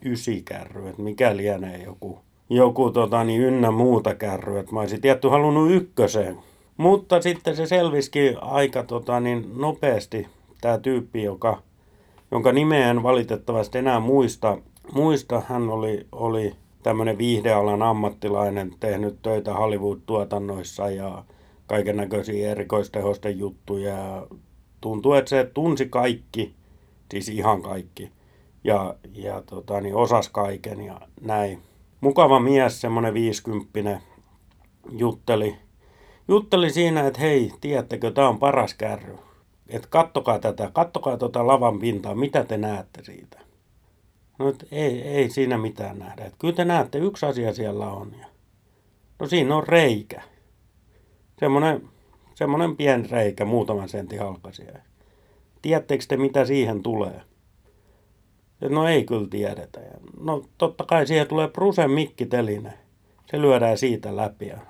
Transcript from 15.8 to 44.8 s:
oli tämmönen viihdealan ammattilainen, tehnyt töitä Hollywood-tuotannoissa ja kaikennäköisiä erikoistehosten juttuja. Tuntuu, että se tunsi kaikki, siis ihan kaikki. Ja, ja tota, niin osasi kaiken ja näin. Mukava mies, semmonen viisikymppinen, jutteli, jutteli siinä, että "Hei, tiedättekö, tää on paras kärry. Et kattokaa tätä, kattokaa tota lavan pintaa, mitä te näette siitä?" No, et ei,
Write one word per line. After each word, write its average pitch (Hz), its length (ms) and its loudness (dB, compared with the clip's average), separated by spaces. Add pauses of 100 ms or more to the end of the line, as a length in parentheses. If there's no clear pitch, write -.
oli 113 420 -4 (300)
tämmönen 110 340 0
viihdealan 107 640 2
ammattilainen, 101 1000 -2
tehnyt 104 420 -4
töitä 107 320 -2
Hollywood-tuotannoissa 101 1400 -4
ja 98 340 -8 (440)
kaikennäköisiä 104 840 -2
erikoistehosten 101 880 -4
juttuja. 98 880 -8 (540)
Tuntuu, 110 320 0
että 131 160 4
se 131 240 2
tunsi 147 360 0
kaikki, 120 640 -2 (560)
siis 101 180 -8
ihan 107 320 0
kaikki. 95 500 -12 (520)
Ja, 98 320 0 (180)
ja 98 320 -10
tota, 101 360 -8
niin 101 140 -6
osasi 113 380 2
kaiken 101 480 -6
ja 95 200 -16 (200)
näin. 104 400 -4 (400)
Mukava 139 380 6
mies, 131 420 2
semmonen 113 320 0
viisikymppinen, 104 880 -4 (880)
jutteli, 113 640 -2 (720)
jutteli 185 420 4
siinä, 156 380 2
että 135 120 -2
"Hei, 139 320 2 (100)
tiedättekö, 117 500 -4
tää 139 180 4
on 107 100 -2
paras 131 340 0
kärry. 107 440 -10 (500)
Et 117 180 -10
kattokaa 147 540 0
tätä, 104 340 -4
kattokaa 151 440 -2
tota 120 300 0
lavan 120 320 4
pintaa, 101 360 -4
mitä 135 280 0
te 110 140 -4
näette 104 460 -6
siitä?" - 420 -20 (920)
No, 139 100 2
et 139 220 -6
ei, 139 300 -2